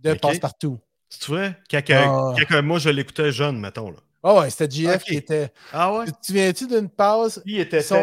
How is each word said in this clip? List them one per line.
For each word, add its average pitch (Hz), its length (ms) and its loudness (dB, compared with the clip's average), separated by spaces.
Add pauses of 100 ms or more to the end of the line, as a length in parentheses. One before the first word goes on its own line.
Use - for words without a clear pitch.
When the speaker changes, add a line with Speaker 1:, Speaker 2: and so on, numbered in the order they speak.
Speaker 1:
de 156 120 0
Speaker 2:
Ok. - 80 -4
Speaker 1:
Passe-Partout. 147 580 -2 (300)
Speaker 2:
C'est - 200 -14
vrai ? 180 300 -4 (120)
Quand 147 120 0
que, 147 120 0
Speaker 1:
Ah. 135 440 2
Speaker 2:
quand 151 80 4
que 151 140 2
moi, 160 180 0
je 156 120 2
l'écoutais 143 420 -2
jeune, 135 260 -2
mettons, 101 320 -10
là. 80 60 -16 (260)
Speaker 1:
Ah 190 120 6
ouais, 151 160 4
c'était 151 200 -2
Jeff 165 300 0
Speaker 2:
Ok. - 80 -12
Speaker 1:
qui 165 80 -2
était 147 340 -4 (220)
Speaker 2:
Ah 175 220 0
ouais ? 226 100 -4
Speaker 1:
Tu 185 80 -6
te - 140 -20
souviens-tu 190 400 0
d'une 220 240 -2
pause ? 214 560 0
Speaker 2:
Il 208 120 -6
était 170 200 0
Speaker 1:
Ils 147 60 2
sont, 196 180 0